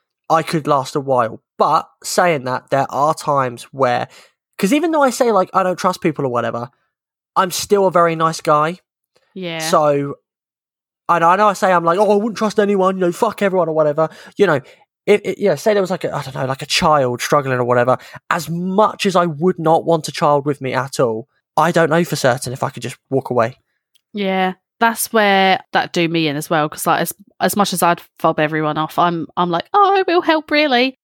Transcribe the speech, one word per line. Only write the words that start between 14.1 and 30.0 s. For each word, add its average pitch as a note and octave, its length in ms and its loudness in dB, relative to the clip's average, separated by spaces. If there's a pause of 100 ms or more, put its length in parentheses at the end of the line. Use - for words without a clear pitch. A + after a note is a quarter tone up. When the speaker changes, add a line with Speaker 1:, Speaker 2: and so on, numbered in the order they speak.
Speaker 1:
You G3 100 4
know, C#3+ 140 2 (440)
if, G3+ 200 2
if, F#3+ 120 -6
yeah, F#3 180 0
say G#3+ 180 0
there G3+ 80 2
was, F3+ 100 -2
like, E3+ 140 -6
a, - 100 -6
I C#3+ 80 -6
don't C3+ 120 -14
know, C#3+ 100 -4
like, C3 160 -4
a D3 60 -12
child C#3 540 0
struggling C3+ 380 0
or B2 60 0
whatever, B2 320 2 (320)
as D#3+ 200 -4
much F#3 560 0
as F#3 120 0
I F3 80 4
would E3+ 340 0
not D#3+ 260 2
want E3 220 0
a D3 60 -10
child D3 320 2
with C#3+ 160 -2
me C3 120 -6
at C3 260 -4
all, A#2 280 -2 (300)
I D#3 140 4
don't E3 180 2
know E3+ 140 2
for E3 120 -6
certain B2+ 380 0
if C3 100 -10
I B2+ 60 -2
could A#2+ 140 -16
just B2 140 -10 (120)
walk C3+ 200 -2
away. B2 280 0 (560)
Speaker 2:
Yeah, F#3+ 400 -2 (260)
that's A3+ 340 -2
where G3 460 4 (140)
that - 200 -2
do E3+ 140 0
me D#3+ 200 0
in C#3+ 80 -4
as D3+ 140 -8
well, D#3 200 0
'cause, - 180 -10
like, D#3+ 140 2
as, E3+ 120 -6 (260)
as F#3 160 -2
much G3+ 180 2
as F3 100 -4
I'd E3+ 180 2 (180)
fob D#3+ 200 0
everyone D#3 380 -2
off, D#3 200 -6
I'm, E3+ 300 0 (100)
I'm F3 120 0
like, E3+ 240 -4
"Oh, G4 240 4
it F#4+ 100 0